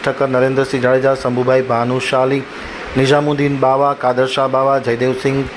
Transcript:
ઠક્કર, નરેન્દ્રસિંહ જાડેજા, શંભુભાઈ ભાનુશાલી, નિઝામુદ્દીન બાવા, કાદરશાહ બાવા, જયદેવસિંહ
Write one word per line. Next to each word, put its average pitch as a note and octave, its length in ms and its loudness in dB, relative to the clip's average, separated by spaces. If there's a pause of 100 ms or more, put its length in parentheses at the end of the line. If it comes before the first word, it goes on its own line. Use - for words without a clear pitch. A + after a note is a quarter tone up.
ઠક્કર, C#3 240 0
નરેન્દ્રસિંહ C3 540 0
જાડેજા, C3 320 2
શંભુભાઈ B2+ 560 0
ભાનુશાલી, B2+ 720 0 (540)
નિઝામુદ્દીન C#3+ 600 2
બાવા, C3+ 360 2
કાદરશાહ C3 540 0
બાવા, C3+ 320 2
જયદેવસિંહ B2+ 640 0 (140)